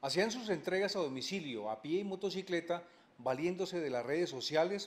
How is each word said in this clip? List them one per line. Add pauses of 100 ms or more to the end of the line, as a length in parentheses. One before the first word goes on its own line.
Hacían
sus
entregas
a
domicilio,
a
pie
y
motocicleta, (340)
valiéndose
de
las
redes
sociales